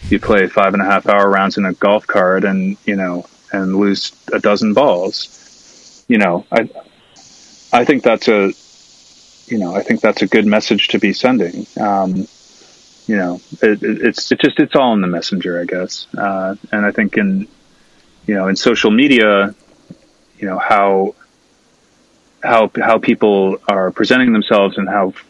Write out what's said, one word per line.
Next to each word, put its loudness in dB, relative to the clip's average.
you 0
play 2
five 0
and 0
a -2
half 0
hour 2
rounds 0
in -2
a -4
golf 0
cart 2
and, -2
you -2
know, -6
and -2
lose 0
a 0
dozen 0
balls. -4
You 2
know, 0
I, -2
I 2
think 2
that's 2
a, 2
you -6
know, -4
I -4
think -2
that's 0
a 0
good 2
message 0
to -2
be 0
sending. -2
Um, -2
you -2
know, -4
it, 2
it, -4
it's, -2
it 0
just, 2
it's 0
all 4
in 2
the -2
messenger, -4
I -6
guess. -8
Uh, -4
and -2
I 0
think -2
in, -2
you -2
know, -2
in 0
social 2
media, 4
you -8
know, -6
how, 0
how, 2
how 2
people 0
are 0
presenting 2
themselves 2
and -4
how, -2